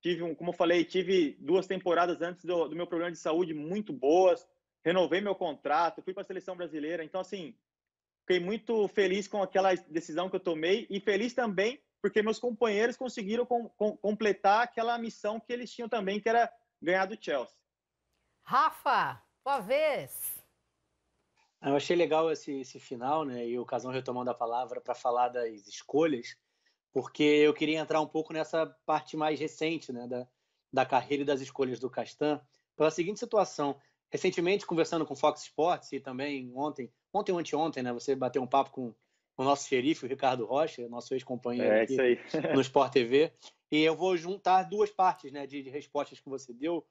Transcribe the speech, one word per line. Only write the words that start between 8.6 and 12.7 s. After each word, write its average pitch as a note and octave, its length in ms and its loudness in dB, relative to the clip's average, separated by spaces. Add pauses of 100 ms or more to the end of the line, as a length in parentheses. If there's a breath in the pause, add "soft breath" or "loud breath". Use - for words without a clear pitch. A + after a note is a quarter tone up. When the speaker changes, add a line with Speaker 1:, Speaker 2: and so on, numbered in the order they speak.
Speaker 1:
feliz F#3+ 400 0
com G#3 140 -2
aquela F#3+ 320 4
decisão E3 560 -4
que F#3+ 60 -4
eu F#3 40 -2
tomei F3 480 0
e G3 120 -4
feliz G#3+ 340 0
também A3 480 0 (200)
porque G#3 200 2
meus A3 160 0
companheiros A3+ 580 0